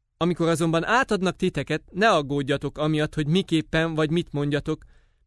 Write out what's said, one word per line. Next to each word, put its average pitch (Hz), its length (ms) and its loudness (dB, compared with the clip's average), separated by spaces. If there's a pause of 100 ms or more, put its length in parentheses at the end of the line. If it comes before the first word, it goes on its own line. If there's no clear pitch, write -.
(180)
Amikor 170 300 0
azonban 165 380 0
átadnak 208 500 0
titeket, 156 560 -4
ne 214 180 4
aggódjatok 143 680 0
amiatt, 151 360 0
hogy 156 140 -2
miképpen 165 680 0
vagy 156 180 0
mit 170 200 -2
mondjatok, 143 520 -4 (440)